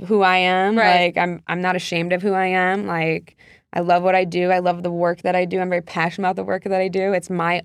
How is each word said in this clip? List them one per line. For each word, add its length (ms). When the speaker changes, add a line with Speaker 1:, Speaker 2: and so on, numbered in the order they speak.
Speaker 1:
who 160
I 160
am. 380
Speaker 2:
Right. 380
Speaker 1:
Like, 40
I'm, 280
I'm 140
not 160
ashamed 380
of 80
who 100
I 140
am. 400
Like, 500
I 80
love 240
what 100
I 100
do. 260
I 100
love 220
the 80
work 320
that 120
I 100
do. 140
I'm 120
very 120
passionate 460
about 80
the 80
work 200
that 160
I 80
do. 240
It's 180
my 340